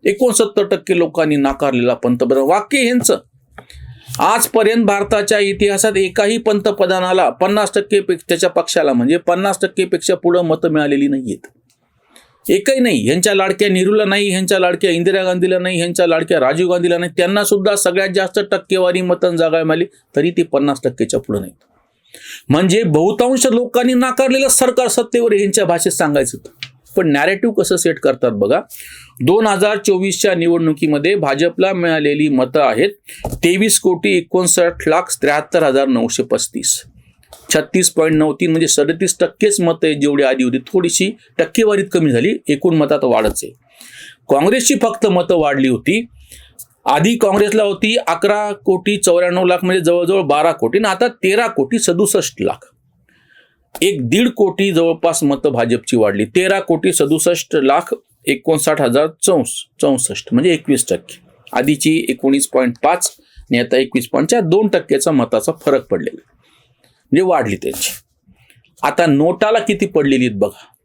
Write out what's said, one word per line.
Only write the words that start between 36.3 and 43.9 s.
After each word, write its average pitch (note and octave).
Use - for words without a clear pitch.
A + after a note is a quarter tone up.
छत्तीस E3+
पॉइंट D#3+
नऊ D3+
तीन E3
म्हणजे E3
सदतीस E3
टक्केच G3+
मतं E3
आहेत D3+
जेवढी C#3+
आधी C3
होती, B2
थोडीशी F#3
टक्केवारीत G3+
कमी D#3+
झाली, B2
एकूण D#3+
मतात D3
वाढच A2
आहे. -